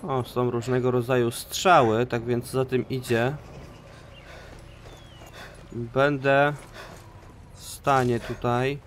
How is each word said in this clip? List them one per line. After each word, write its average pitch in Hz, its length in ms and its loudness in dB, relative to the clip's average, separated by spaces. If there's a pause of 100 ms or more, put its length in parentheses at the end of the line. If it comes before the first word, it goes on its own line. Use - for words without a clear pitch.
O, 135 200 -2
są 123 280 -2
różnego 123 400 0
rodzaju 120 400 2
strzały, 123 720 4
tak 117 200 -4
więc 120 260 -2
za 131 140 0
tym 127 240 -2
idzie. 123 460 0 (2250)
Będę 139 800 2 (1000)
w - 100 -20
stanie 127 560 0
tutaj. 123 680 -2